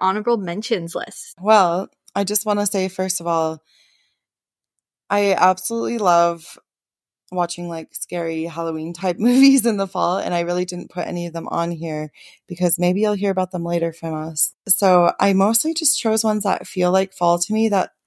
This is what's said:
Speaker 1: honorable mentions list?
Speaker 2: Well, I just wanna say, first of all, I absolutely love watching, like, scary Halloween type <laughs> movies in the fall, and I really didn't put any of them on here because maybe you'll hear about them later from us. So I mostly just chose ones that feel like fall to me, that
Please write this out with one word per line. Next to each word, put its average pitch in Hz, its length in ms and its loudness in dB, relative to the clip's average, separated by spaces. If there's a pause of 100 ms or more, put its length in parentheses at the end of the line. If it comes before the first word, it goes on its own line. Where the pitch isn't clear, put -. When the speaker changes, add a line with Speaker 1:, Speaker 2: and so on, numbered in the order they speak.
Speaker 1:
honorable 208 360 0
mentions 180 580 -4
list? - 460 -10
Speaker 2:
Well, 190 480 4 (260)
I 202 100 0
just 208 200 -2
wanna 208 200 0
say, 190 240 0
first 190 320 -4
of 170 60 -8
all, 160 360 0 (1500)
I 202 240 2
absolutely 226 640 0
love 170 600 2 (720)
watching, 175 380 -4
like, 165 260 -10
scary 165 480 -6
Halloween 165 500 -8
type 180 240 -4
<laughs> - 20 -10
movies 254 460 6
in 214 120 0
the 196 100 -2
fall, 180 320 0
and 180 140 -4
I 175 80 0
really 175 240 -2
didn't 180 260 -10
put 175 160 -6
any 175 200 -4
of 160 60 -10
them 165 160 -8
on 170 220 -2
here 156 400 -6 (360)
because 175 320 -2
maybe 180 220 2
you'll 214 120 2
hear 196 180 0
about 185 200 -2
them 175 140 -6
later 170 280 -2
from 165 200 -8
us. 156 400 -4 (140)
So 180 520 4
I 196 140 4
mostly 226 400 2
just - 260 -2
chose 220 240 0
ones 214 200 0
that - 240 -2
feel 180 240 0
like 190 220 2
fall 175 260 2
to 208 140 -4
me, 220 160 2
that 196 220 0 (160)